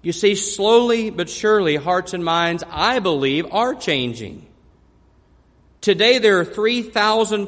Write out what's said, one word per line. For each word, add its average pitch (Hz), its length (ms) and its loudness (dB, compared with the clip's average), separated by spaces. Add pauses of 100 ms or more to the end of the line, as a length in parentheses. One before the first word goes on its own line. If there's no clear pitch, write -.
You 170 80 -4
see, 202 240 2
slowly 226 760 2
but 175 200 -6
surely, 202 460 0
hearts 180 380 -2
and 175 100 -6
minds, 170 440 -2
I 208 300 0
believe, 151 540 0
are 240 240 0
changing. 120 680 -6 (1300)
Today, 214 380 2
there 208 220 4
are 170 40 0
three 226 380 -2
thousand 214 640 0